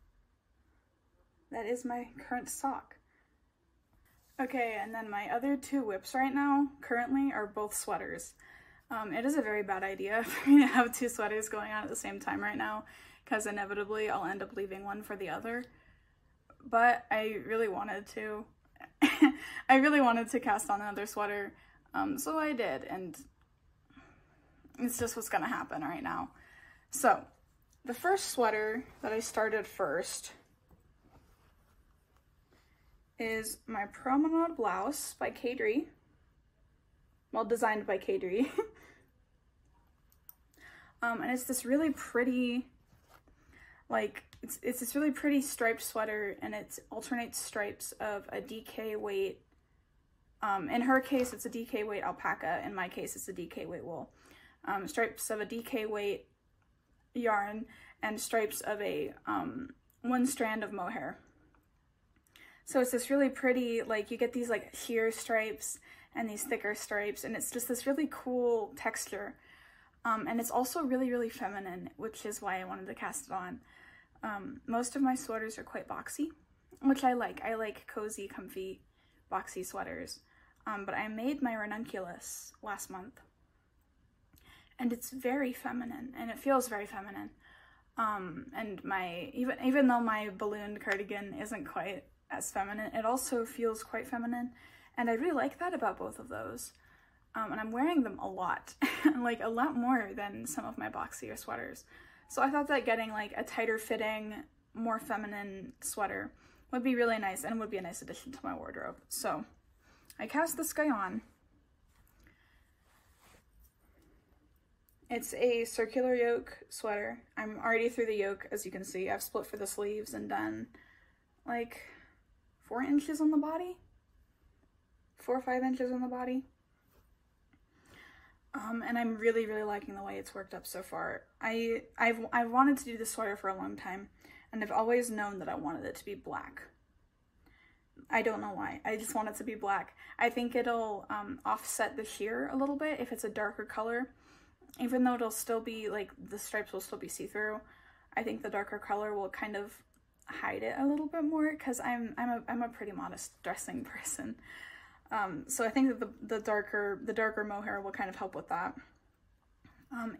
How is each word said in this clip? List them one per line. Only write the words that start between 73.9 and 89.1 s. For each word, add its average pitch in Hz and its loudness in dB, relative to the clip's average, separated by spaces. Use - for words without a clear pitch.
Um, 202 -6
most 240 0
of 277 2
my 254 6
sweaters 220 -4
are - -10
quite - -10
boxy, - -4
which 269 6
I 254 6
like. 208 -2
I 226 -2
like 214 -6
cozy, 208 -6
comfy, 190 -10
boxy 190 -4
sweaters. - -8
Um, 202 -4
but 190 -4
I 214 -2
made 254 -2
my 226 0
ranunculus 208 -8
last 202 -8
month, 190 -12
and 240 2
it's - -6
very 262 0
feminine, 240 -6
and 233 -8
it 214 -8
feels 262 6
very 208 -4
feminine. 202 -10
Um, 190 0
and 208 -6
my, 180 -2